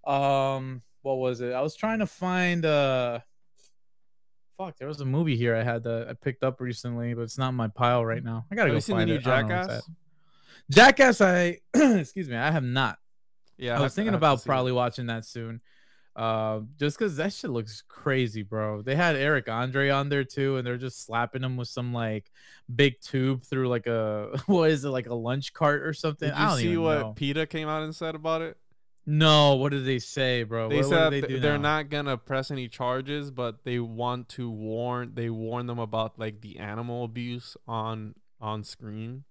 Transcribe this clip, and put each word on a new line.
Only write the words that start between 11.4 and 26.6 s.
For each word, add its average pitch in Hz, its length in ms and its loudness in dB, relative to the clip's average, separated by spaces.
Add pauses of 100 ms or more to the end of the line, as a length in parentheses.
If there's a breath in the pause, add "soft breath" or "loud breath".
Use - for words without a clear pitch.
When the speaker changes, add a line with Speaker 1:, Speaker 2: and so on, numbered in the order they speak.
Speaker 1:
<clears throat> 247 260 8
excuse 156 300 -6
me, 120 80 -4
I 143 140 2
have 156 120 2
not. 123 360 0 (580)
Speaker 2:
Yeah, 123 180 -2
I - 20 0
Speaker 1:
I 143 40 2
was - 20 4
Speaker 2:
have 135 120 -2
to, 214 120 -2
I - 20 0
Speaker 1:
thinking 202 40 2
Speaker 2:
have 160 120 2
to 147 60 6
Speaker 1:
about - 20 6
Speaker 2:
see 135 240 0
it. 127 40 2
Speaker 1:
probably 127 100 0
watching 123 360 -2
that 113 180 -6
soon. 113 360 -12 (540 soft breath)
Uh, 110 460 -2 (160)
just 147 220 -2
'cause 196 180 0
that 185 160 -2
shit - 180 -8
looks 110 300 -6
crazy, 120 600 -2
bro. 107 400 -4
They 131 120 -2
had 165 200 4
Eric 139 340 0
Andre 131 400 0
on 139 200 0
there 139 140 0
too, 135 340 -2
and 123 100 -4
they're 123 100 -4
just 127 280 -10
slapping 117 380 -2
him 131 140 -4
with 120 120 -6
some, 123 240 -6
like, 110 380 -4 (440 loud breath)
big 143 260 4
tube 131 420 0
through, 131 260 -2
like, 120 180 -2
a, 107 460 -2
<laughs> 135 140 -6
what 170 240 6
is 143 140 0
it, 143 60 -2
like, 127 160 -4
a 120 80 -6
lunch 123 380 -4
cart 147 300 2
or 156 100 -4
something? 151 360 -4
Speaker 2:
Did 143 40 -4
Speaker 1:
I 143 40 -6
Speaker 2:
you 202 120 2
Speaker 1:
don't 156 80 2
Speaker 2:
see 120 40 0